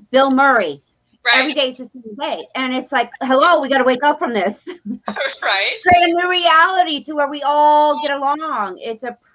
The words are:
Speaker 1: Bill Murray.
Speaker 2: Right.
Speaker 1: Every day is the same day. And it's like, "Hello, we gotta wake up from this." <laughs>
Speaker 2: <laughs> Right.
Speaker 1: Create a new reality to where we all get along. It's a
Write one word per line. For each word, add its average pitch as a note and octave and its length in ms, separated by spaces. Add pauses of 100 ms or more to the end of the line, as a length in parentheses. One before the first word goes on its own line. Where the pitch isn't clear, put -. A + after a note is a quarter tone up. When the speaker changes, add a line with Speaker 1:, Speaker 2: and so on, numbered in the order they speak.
(100)
Speaker 1:
Bill C4+ 220
Murray. A#3+ 500 (440)
Speaker 2:
Right. B3 140
Speaker 1:
Every C#4 140
day C4+ 160
is B3+ 80
the B3+ 80
same A3+ 340
day. B3+ 340
And B3+ 180
it's C4 200
like, A#3+ 180 (100)
"Hello, C#4+ 400
we C4+ 80
gotta C4+ 140
wake B3 220
up D4 160
from E4 120
this." G#3 420
<laughs> - 120
Speaker 2:
<laughs> - 220 (340)
Right. G4+ 400
Speaker 1:
Create F4 280
a - 40
new F4+ 160
reality F4 720
to D4+ 120
where C#4+ 140
we C#4+ 140
all D4 580
get D4 120
along. C#4 680
It's A3+ 220
a A#3+ 160 (160)